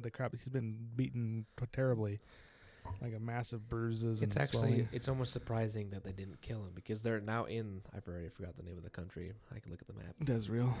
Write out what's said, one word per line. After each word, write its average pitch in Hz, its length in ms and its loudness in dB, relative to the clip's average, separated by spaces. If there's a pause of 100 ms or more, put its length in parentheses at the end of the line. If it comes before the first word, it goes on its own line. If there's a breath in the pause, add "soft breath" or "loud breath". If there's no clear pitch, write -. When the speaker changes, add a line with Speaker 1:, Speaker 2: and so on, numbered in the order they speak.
Speaker 1:
the 117 100 -4
crap, 123 240 -2
he's 127 140 -8
been 117 460 -2
beaten 117 500 2 (120)
t-, 120 140 -2
terribly, 110 480 4 (840 loud breath)
like, 117 120 -2
a 110 60 -4
massive 117 500 -2
bruises 113 520 2
and 104 100 4
Speaker 2:
It's - 100 4
actually, 123 280 6
Speaker 1:
swelling. 117 220 6
Speaker 2:
it's 127 160 -2
almost 131 240 2
surprising 110 600 0
that 98 120 -6
they 98 80 -6
didn't 98 300 -8
kill 113 240 -4
him 90 80 -8
because 104 300 -4
they're 113 180 4
now 110 240 0
in, 104 380 -4 (120)
I've 101 120 -8
already 87 220 -6
forgot 87 280 -10
the 80 60 -10
name 87 140 -10
of 82 60 -10
the 85 60 -8
country. 87 420 -8 (240)
I 107 40 -8
can - 120 -14
look - 100 -12
at - 60 -20
the - 60 -12
map. - 300 -12
Speaker 1:
Dezreal. 120 580 2